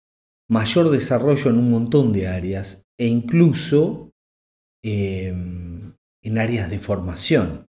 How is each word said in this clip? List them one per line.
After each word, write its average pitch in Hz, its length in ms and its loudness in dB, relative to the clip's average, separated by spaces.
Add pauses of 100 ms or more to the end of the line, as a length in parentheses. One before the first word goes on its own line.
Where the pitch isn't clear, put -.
(500)
mayor 113 400 2
desarrollo 139 600 2
en 117 80 4
un 120 120 2
montón 120 420 2
de 95 160 0
áreas 92 540 -6 (200)
e 120 60 0
incluso, 151 1040 2 (720)
em, 92 1120 -6 (280)
en 110 140 -2
áreas 110 320 -2
de 98 80 -6
formación. 90 920 -2